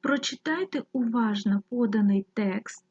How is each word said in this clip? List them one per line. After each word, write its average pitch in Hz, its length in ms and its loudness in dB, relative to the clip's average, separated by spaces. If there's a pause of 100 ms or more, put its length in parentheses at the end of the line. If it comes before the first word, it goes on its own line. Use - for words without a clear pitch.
Прочитайте 302 880 -2
уважно 220 760 0
поданий 208 640 2
текст 202 580 -4